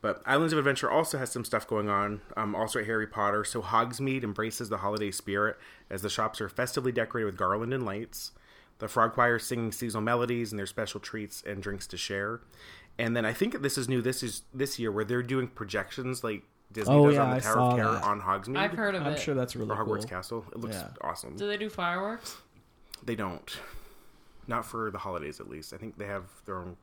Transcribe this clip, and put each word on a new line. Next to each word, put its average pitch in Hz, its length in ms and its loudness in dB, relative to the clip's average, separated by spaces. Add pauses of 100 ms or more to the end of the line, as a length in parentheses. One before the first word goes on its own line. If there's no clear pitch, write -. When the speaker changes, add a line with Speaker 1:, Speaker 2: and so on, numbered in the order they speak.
Speaker 1:
But 104 240 -2
Islands 151 260 4
of 160 60 4
Adventure 139 320 2
also 156 300 2
has 127 120 -2
some 117 140 -4
stuff - 220 0
going 107 200 2
on, 101 340 2 (140)
um, 104 200 0
also 110 240 0
at 107 80 -2
Harry 110 180 0
Potter. 104 380 2
So 113 180 -2
Hogsmeade 123 640 2
embraces 110 460 -4
the 104 80 0
holiday 101 340 0
spirit 101 480 0 (320)
as 95 100 -4
the 101 80 -2
shops 110 320 0
are 101 80 -4
festively 127 420 0
decorated 113 340 0
with 95 120 -2
garland 104 340 2
and 131 140 0
lights. 104 460 -6 (480)
The 110 80 -4
Frog 113 260 4
Choir 120 220 6
is 110 100 0
singing 117 260 0
seasonal 113 300 -2
melodies 117 500 2
and 104 60 -4
their 98 80 -2
special 104 340 -4
treats - 460 -8
and 98 160 -6
drinks 98 240 -4
to - 120 -10
share. 101 440 -2 (560)
And 117 180 0
then 117 100 2
I 113 80 0
think 214 280 0
this 139 160 0
is 127 100 -2
new. 127 140 2
This 123 220 0
is 110 180 -6 (100)
this 135 280 -4
year 113 120 0
where 107 140 0
they're 123 160 0
doing 123 260 0
projections 117 760 -4
like 107 220 -4 (260)
Disney 110 240 4
Speaker 2:
Oh, 147 100 12
Speaker 1:
does 147 120 10
Speaker 2:
yeah, 139 40 6
Speaker 1:
on 127 80 4
the 127 60 2
Speaker 2:
I 127 60 2
Speaker 1:
Tower 110 120 2
Speaker 2:
saw 123 160 6
Speaker 1:
of 123 60 6
Terror 110 160 4
Speaker 2:
that. 113 120 0
Speaker 1:
on 104 180 2
Hogsmeade. 98 360 0
Speaker 3:
I've 196 160 2
heard 202 220 0
of 175 100 -2
Speaker 2:
I'm 147 80 0
Speaker 3:
it. 147 60 -2
Speaker 2:
sure 147 160 0
that's 127 200 0
really 113 140 -4
Speaker 1:
Or 107 60 2 (100)
Hogwarts 104 140 2
Speaker 2:
cool. 104 100 -4
Speaker 1:
Castle. 101 420 -6
It - 100 -10
looks 110 160 -6
Speaker 2:
Yeah. 87 100 -6 (140)
Speaker 1:
awesome. - 340 -6
Speaker 3:
Do 202 120 -4
they 208 100 -2
do 214 120 -4
fireworks? 190 680 -4 (680)
Speaker 1:
They 117 120 -4
don't. 95 400 -6 (920)
Not 113 180 -2
for 113 240 -4
the 98 80 -8
holidays, 80 420 -6
at - 80 -12
least. 76 260 -12
I - 40 -12
think 104 220 -12
they 104 80 -6
have 98 160 -6 (220)
their 95 120 -6
own 90 260 -10